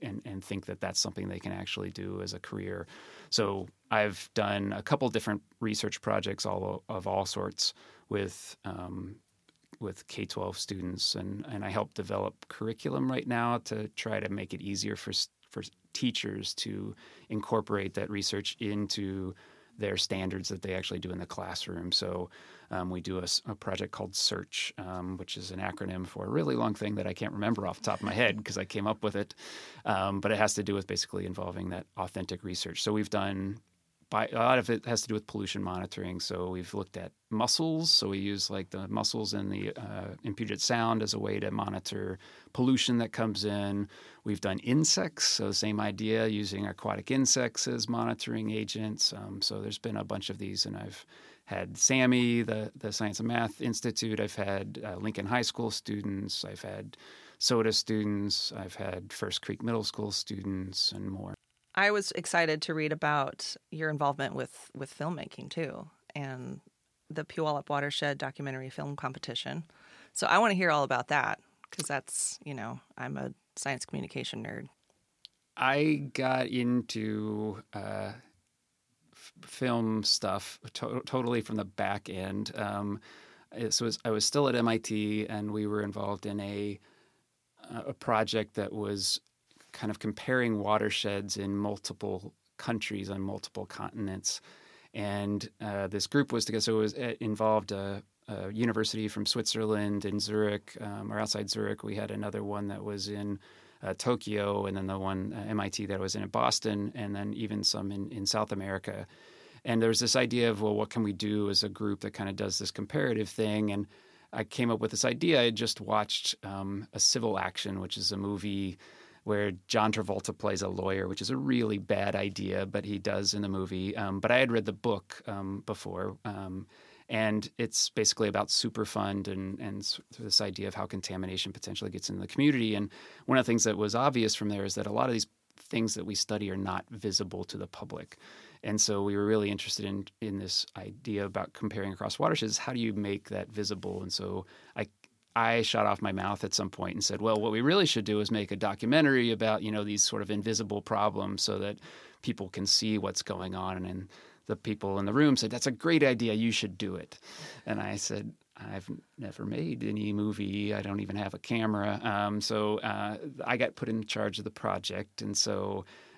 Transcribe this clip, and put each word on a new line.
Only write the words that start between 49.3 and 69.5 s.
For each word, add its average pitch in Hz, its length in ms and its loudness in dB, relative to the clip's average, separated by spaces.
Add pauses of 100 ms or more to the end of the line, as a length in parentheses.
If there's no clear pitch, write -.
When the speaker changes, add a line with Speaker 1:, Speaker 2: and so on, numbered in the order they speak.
Speaker 1:
so 104 180 -2
there's 104 180 -6
been 107 180 -4
a 104 80 -2
bunch 101 260 -4
of 98 80 -6
these, 98 280 -2
and 101 100 -6
I've 104 280 -10 (420)
had 98 300 -4
sammy, 123 640 6
the, 107 340 -2
the 110 160 -4
Science 104 260 -2
and 113 100 -2
Math 117 320 0
Institute. 113 600 0
I've 104 160 -2
had, 101 480 -2
uh, 92 120 -6
Lincoln 101 300 -4
High 120 160 2
School 113 280 -2
students. 101 720 -4
I've 98 180 -10
had 101 340 -10 (420)
soda 113 340 6
students. 104 800 2
I've 95 240 -8
had 101 360 -6
First - 300 -4
Creek 101 200 -6
Middle 113 220 0
School 104 280 -4
students 98 800 -2
and 98 180 -4
more. 98 240 -6 (420)
Speaker 2:
I 202 140 6
was 208 220 2
excited 160 500 2
to 165 120 -2
read 156 180 2
about 147 640 0 (160)
your 156 180 -2
involvement 143 460 0
with, - 400 -6
with 139 200 -8
filmmaking, 147 540 -6
too, 156 400 -6 (240)
and 135 460 -8 (500)
the 151 140 -4
Puyallup 151 440 -2
Watershed 143 480 0
Documentary 135 540 -6
Film 143 240 -6
Competition. 135 720 -6 (480)